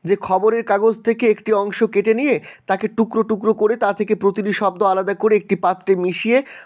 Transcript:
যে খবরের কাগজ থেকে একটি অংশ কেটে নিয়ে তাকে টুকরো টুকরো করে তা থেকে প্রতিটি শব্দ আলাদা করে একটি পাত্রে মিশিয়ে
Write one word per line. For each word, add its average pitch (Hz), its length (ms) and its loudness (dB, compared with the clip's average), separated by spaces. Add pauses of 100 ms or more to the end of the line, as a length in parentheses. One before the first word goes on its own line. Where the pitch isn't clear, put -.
যে 175 120 0
খবরের 202 480 0
কাগজ 220 400 2
থেকে 226 260 0
একটি 214 240 -2
অংশ 202 300 -2
কেটে 214 300 2
নিয়ে 254 220 0 (320)
তাকে 190 200 -2
টুকরো 220 360 -2
টুকরো 214 300 0
করে 214 220 0
তা 208 180 0
থেকে 208 220 -4
প্রতিটি 196 380 -2
শব্দ 190 300 -2
আলাদা 190 300 0
করে 214 220 0
একটি 202 200 -2
পাত্রে 185 400 0
মিশিয়ে 185 480 0 (220)